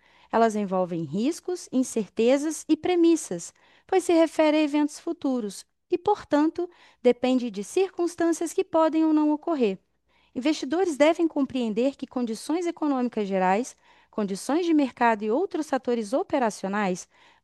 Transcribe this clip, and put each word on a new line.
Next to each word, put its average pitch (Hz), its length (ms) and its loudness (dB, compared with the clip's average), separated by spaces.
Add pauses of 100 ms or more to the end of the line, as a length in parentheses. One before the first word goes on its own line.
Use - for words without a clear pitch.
(300)
Elas 226 240 2
envolvem 185 500 -2
riscos, 247 680 -4
incertezas 254 960 0
e 311 80 4
premissas, 330 760 0 (320)
pois 370 180 2
se - 80 0
refere 311 460 4
a 311 40 4
eventos 294 380 0
futuros 254 640 -6 (260)
e, 349 60 2
portanto, 339 720 0 (340)
depende 247 480 2
de 196 140 -8
circunstâncias 339 880 -2
que 381 100 -2
podem 320 400 2
ou 311 120 4
não 302 180 2
ocorrer. 285 460 -2 (560)
Investidores 302 640 -2
devem 330 280 4
compreender 254 720 -2
que - 100 -10
condições 254 600 -4
econômicas 254 600 -2
gerais, 190 480 0 (360)
condições 220 560 -2
de 339 80 2
mercado 240 500 2
e 214 60 -2
outros 311 380 -2
fatores 233 440 -2
operacionais 208 960 -2 (360)